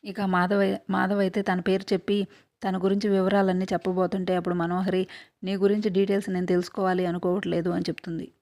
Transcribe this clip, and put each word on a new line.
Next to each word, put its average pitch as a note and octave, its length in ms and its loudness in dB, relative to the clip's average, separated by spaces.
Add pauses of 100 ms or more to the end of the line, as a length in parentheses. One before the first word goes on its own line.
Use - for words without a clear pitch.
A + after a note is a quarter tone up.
ఇక G#3 180 -8
మాధవ్ F#3 400 2
అయి-, G3 180 0 (100)
మాధవ్ G3 300 0
అయితే G3 220 2
తన F#3 180 0
పేరు F#3+ 260 0
చెప్పి G3+ 320 0 (440)
తన F#3+ 160 -2
గురించి G3 320 0
వివరాలన్నీ F#3+ 560 2
చెప్పబోతుంటే F#3 720 0
అప్పుడు F3 200 -2
మనోహరి, F3+ 480 0 (400)
"నీ F#3+ 120 -4
గురించి G3+ 340 2
డీటెయిల్స్ G3 400 0
నేను F3+ 160 -2
తెలుసుకోవాలి F3+ 600 0
అనుకోవట్లేదు," F3 640 -2
అని E3+ 120 -2
చెప్తుంది. E3 440 -6 (160)